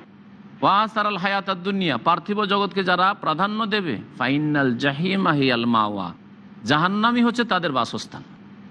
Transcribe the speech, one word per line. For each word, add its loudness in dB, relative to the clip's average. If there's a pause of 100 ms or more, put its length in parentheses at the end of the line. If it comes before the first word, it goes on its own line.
(600)
"ওয়া 4
আসারাল 0
হায়াতাদ -2
দুনিয়া", 0
পার্থিব 0
জগৎকে 0
যারা 2
প্রাধান্য -2
দেবে, -2 (200)
"ফাইনাল 2
জাহিমা 0
হিয়াল 2
মাওয়া", 0 (520)
জাহান্নামই 2
হচ্ছে 2
তাদের 0
বাসস্থান। -4 (480)